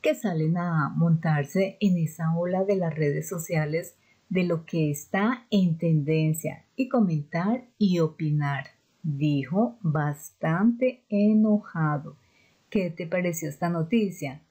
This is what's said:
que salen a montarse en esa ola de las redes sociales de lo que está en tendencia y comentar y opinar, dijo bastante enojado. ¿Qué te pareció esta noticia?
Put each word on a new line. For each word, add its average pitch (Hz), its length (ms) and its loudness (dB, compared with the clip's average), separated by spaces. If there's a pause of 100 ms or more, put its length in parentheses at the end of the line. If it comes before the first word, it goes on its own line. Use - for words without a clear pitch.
que 302 120 2
salen 165 440 0
a 165 320 0
montarse 160 880 0
en 185 180 4
esa 160 400 -2
ola 185 280 0
de 196 100 2
las 170 180 0
redes 151 340 0
sociales 160 680 -4 (340)
de 185 140 0
lo 165 220 -2
que 156 260 0
está 208 580 -2
en 180 300 2
tendencia 156 840 0 (100)
y 262 120 -2
comentar 190 760 0 (160)
y 185 180 4
opinar, 147 680 0 (360)
dijo 151 800 -2
bastante 165 1300 -2
enojado. 202 1040 2 (540)
¿Qué 180 220 -2
te 170 160 -10
pareció 170 420 -2
esta 170 200 -4
noticia? 165 800 -2